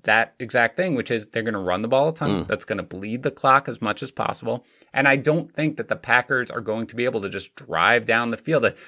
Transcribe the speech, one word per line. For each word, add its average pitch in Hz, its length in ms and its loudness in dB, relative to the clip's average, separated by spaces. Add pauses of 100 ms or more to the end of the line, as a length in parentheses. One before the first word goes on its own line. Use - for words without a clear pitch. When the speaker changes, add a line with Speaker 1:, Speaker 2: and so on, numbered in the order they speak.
Speaker 1:
that 110 360 2
exact 117 380 0
thing, 180 180 0
which 117 160 -4
is 110 160 -2
they're 113 160 -4
gonna 110 160 -2
run 92 220 0
the 113 80 -4
ball 139 200 4
a 160 40 -2
ton. 104 320 -2
Speaker 2:
Mm. - 20 -8
Speaker 1:
That's 101 160 -4
gonna 101 180 -4
bleed 104 420 -8
the 147 60 -2
clock 139 380 2
as 117 140 -10
much 107 200 -2
as - 80 -8
possible. - 560 -6 (280)
And 135 120 0
I 139 120 6
don't 151 360 0
think 156 220 -2
that 110 140 -8
the 110 80 -2
Packers 123 520 0
are 120 120 -8
going 110 260 -4
to - 80 -18
be 117 80 -2
able 120 160 -2
to 98 100 -4
just 90 260 -8
drive 107 500 2
down 117 240 0
the 110 80 -4
field. 135 340 2 (160)